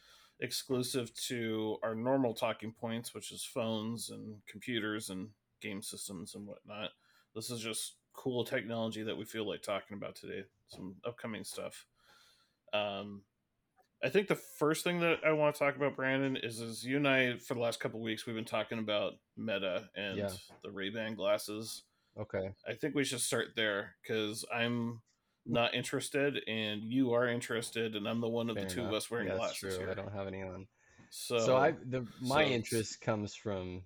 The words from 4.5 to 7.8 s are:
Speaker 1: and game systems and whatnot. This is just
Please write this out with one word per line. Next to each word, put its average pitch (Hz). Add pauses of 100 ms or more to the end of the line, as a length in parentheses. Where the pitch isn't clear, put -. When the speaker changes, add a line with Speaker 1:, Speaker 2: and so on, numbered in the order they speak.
Speaker 1:
and 95 (280)
game 104
systems -
and 104
whatnot. 98 (420)
This 110
is 120
just 110 (180)